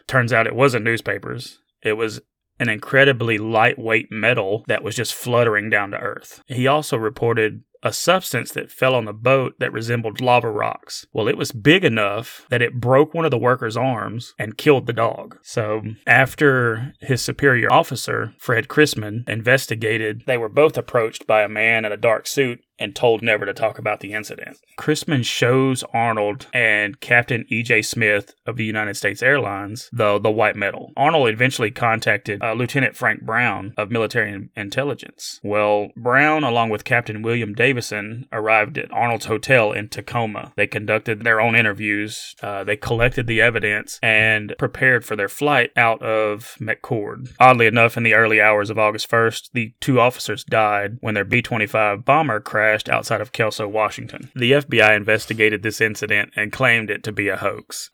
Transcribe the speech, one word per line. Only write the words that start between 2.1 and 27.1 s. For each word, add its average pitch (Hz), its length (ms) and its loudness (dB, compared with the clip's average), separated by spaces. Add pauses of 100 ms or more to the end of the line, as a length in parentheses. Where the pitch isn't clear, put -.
an 120 80 -2
incredibly 117 680 2
lightweight 110 760 0
metal 110 560 -2
that 107 160 -2
was 110 140 -8
just 117 160 -4
fluttering 117 560 0
down 101 220 0
to - 60 -6
earth. - 480 -12
He 123 220 0
also 143 300 2
reported 110 640 -2 (180)
a 110 120 -2
substance 170 580 0
that - 180 -8
fell 131 240 0
on 120 120 0
the 104 80 -10
boat 127 460 0
that 127 120 -2
resembled 113 480 -4
lava 123 320 4
rocks. - 600 -6
Well, 104 160 0
it - 80 0
was - 160 -4
big 156 320 4
enough 110 640 -2
that 120 120 0
it 120 200 -2
broke 131 320 4
one 165 100 -2
of 151 80 0
the 123 60 2
workers' 120 400 0
arms 117 600 -4
and 110 200 -8
killed 135 280 4
the 123 60 -2
dog. 113 520 -4
So 107 400 -4 (220)
after 127 920 2
his 127 220 -2
superior 123 500 2
officer, 117 640 0
Fred 113 300 -2
Chrisman, 117 640 0
investigated, 110 960 -2
they 127 100 0
were 113 120 -6
both 143 280 2
approached 117 480 -2
by 110 160 4
a 101 60 0
man 110 380 0
in 104 80 -4
a 104 40 -4
dark 110 300 0
suit 123 320 -2 (200)
and 104 160 -8
told 113 260 2
never 107 240 0
to 98 80 -4
talk 107 240 -4
about 107 220 -4
the 101 140 -12
incident. - 440 -12 (200)
Chrisman 151 480 -2
shows 131 580 0 (100)
Arnold 110 600 -2
and 104 460 0
Captain 120 500 0